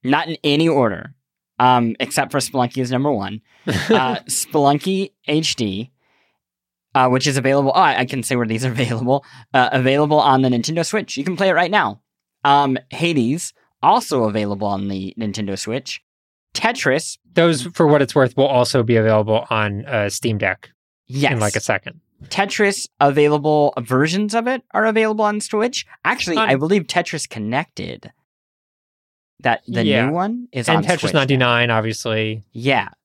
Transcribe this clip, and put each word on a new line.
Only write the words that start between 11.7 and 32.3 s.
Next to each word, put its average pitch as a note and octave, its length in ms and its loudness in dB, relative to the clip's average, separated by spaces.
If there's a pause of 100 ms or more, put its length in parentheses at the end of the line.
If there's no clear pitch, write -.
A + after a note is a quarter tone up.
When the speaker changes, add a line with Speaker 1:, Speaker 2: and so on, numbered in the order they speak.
Speaker 1:
now. E3+ 300 0 (420)
Um, C#3+ 340 4 (140)
Hades, D#3 600 -2 (280)
also D#3+ 440 2
available G#2 420 -4
on G2 220 -4
the F#2+ 300 -8
Nintendo G2+ 380 -6
Switch. - 440 -8 (520)
Tetris. E3 640 -2 (160)
Speaker 2:
Those, E3 300 2
for E3+ 240 0
what D3 160 6
it's C3 100 -4
worth, C3 240 2
will C#3 80 4
also B2+ 380 2
be A#2 140 2
available A2 520 2
on, G#2+ 380 -2
uh, A2 220 -2
Steam A2 280 -4
Deck F#2+ 320 -4 (380)
Speaker 1:
Yes. C3+ 240 0
Speaker 2:
in, A#2+ 80 -2
like, G#2 160 0
a G#2+ 60 0
second. - 380 -4 (260)
Speaker 1:
Tetris G3+ 640 -2 (120)
available, D3 800 4
versions D#3 560 0
of A#3 120 0
it B3+ 140 -4 (100)
are G#3+ 140 0
available A3 400 0
on G#3 160 -2
Switch. A3+ 460 -4 (180)
Actually, F#3 320 -2
Speaker 2:
On A3 100 0
Speaker 1:
I C#3 100 4
believe E3+ 260 0
Tetris - 440 -4
Connected, - 840 -8 (1300)
that A#2 280 -2
the A#2 160 -2
Speaker 2:
Yeah. C3 240 2
Speaker 1:
new D3 60 -2
one A3 380 -4
is B2 180 -4
Speaker 2:
And D#3+ 80 2
Speaker 1:
on D#3 60 0
Speaker 2:
Tetris E3+ 180 0
Speaker 1:
Switch - 120 -4
now. D#3+ 80 4
Speaker 2:
ninety-nine, B2 500 2
obviously. A2 800 -2